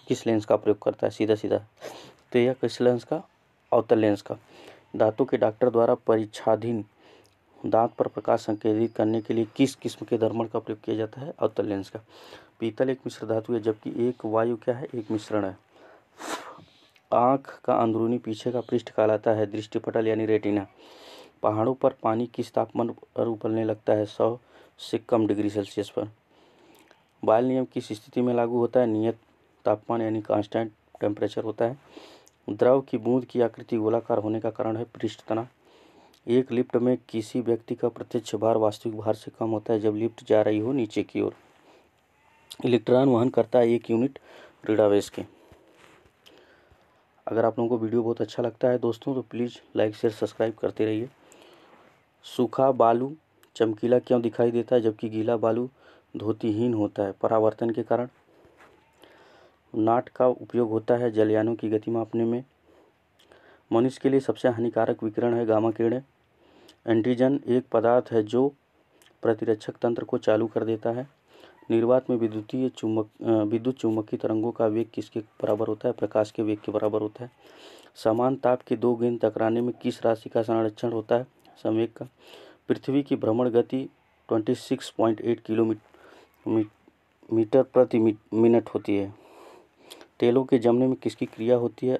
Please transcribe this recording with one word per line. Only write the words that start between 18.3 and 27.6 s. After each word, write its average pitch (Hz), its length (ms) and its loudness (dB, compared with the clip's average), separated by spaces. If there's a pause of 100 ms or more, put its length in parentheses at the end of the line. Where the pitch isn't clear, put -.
का 120 100 -4
पृष्ठ 117 280 -4
कहलाता 107 420 2
है 107 140 2
दृष्टिपटल 110 640 -4
यानी 110 180 0
रेटिना। 104 420 0 (760)
पहाड़ों 110 300 2
पर 131 200 0 (100)
पानी 113 240 0
किस - 260 -8
तापमान 117 360 -2
पर - 380 -6
उबलने 113 360 -4
लगता 107 300 -2
है? 107 120 2
सौ 113 340 -2 (380)
से - 200 -8
कम 113 300 0
डिग्री 104 220 0
सेल्सियस 101 400 -6
पर। 107 200 -6 (1160)
बॉयल 110 200 4
नियम 131 200 0